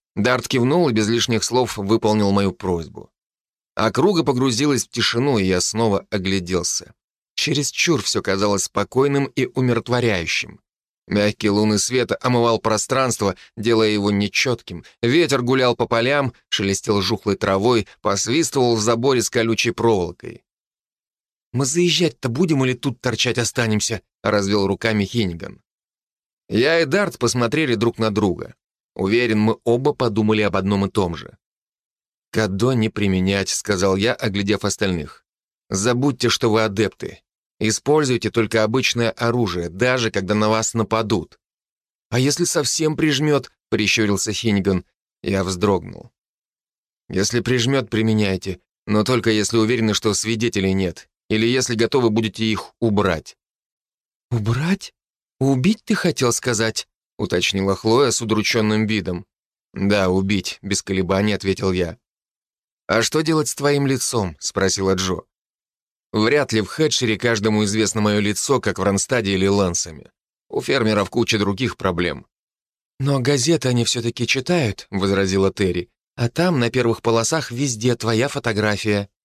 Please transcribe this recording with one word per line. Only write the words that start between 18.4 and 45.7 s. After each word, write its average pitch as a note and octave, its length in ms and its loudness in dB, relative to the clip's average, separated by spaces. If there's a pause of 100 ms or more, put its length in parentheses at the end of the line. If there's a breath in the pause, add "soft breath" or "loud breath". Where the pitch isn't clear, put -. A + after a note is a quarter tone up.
в A2 40 0
заборе A#2+ 400 2
с - 100 -2
колючей A2+ 420 0
проволокой. F#2+ 720 -2 (1080)
"Мы C3 140 0
заезжать-то E3 600 0
будем C#3+ 360 2
или B2+ 100 0
тут B2 260 -6
торчать A#2 380 -2
останемся?" A2 600 -2 (240)
развел G2+ 420 2
руками G2+ 380 0
Хинниган. F#2+ 560 -6 (880)
Я D3 320 2
и D#3+ 60 2
Дарт F#3+ 320 -2
посмотрели B2 560 0
друг A2+ 240 0
на A2 120 0
друга. G2 440 -2 (400)
Уверен, A2 440 0
мы A2 260 2
оба B2+ 280 2
подумали G#2+ 500 0
об G2+ 140 0
одном G2 300 0
и F#2 40 -4
том F2 240 0
же. - 220 -16 (920)
"Кадо G#2+ 420 0
не A2 160 2
применять", G2 600 0
сказал F#2+ 460 0
я, A2 180 0
оглядев G2+ 500 -2
остальных. F#2 600 -4 (440)
"Забудьте, B2 600 0
что A#2 220 0
вы A2 140 2
адепты. G#2 580 -4 (380)
Используйте B2 720 0
только A2 340 2
обычное A#2 460 0
оружие, G#2+ 580 -2
даже A#2 420 0
когда G2 240 -2
на G#2+ 140 2
вас A2 260 0
нападут". A2 640 -2 (720)
"А A#2 80 0
если C#3+ 260 0
совсем D#3 520 -2
прижмёт?" D3 540 0 (180)
прищурился G#2 640 0
Хинниган. G2 520 0 (380)
Я F#2+ 220 -2
вздрогнул. F2+ 680 -2 (960)